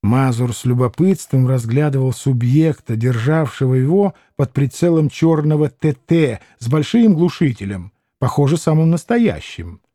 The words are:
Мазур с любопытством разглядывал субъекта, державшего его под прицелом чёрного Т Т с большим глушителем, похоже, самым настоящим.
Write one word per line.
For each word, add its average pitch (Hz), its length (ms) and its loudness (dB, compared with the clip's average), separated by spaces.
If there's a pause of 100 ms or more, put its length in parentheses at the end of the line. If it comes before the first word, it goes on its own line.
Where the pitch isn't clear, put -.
Мазур 123 540 0
с - 80 -16
любопытством 127 800 0
разглядывал 131 680 0
субъекта, 131 840 0
державшего 127 760 -2
его 170 400 0 (240)
под 139 160 -2
прицелом 156 560 0
чёрного 151 600 0
Т 151 240 -4
Т 143 460 0 (200)
с 120 100 -6
большим 180 460 2
глушителем, 104 760 -2 (260)
похоже, 143 380 0
самым 160 340 2
настоящим. 117 920 -4 (140)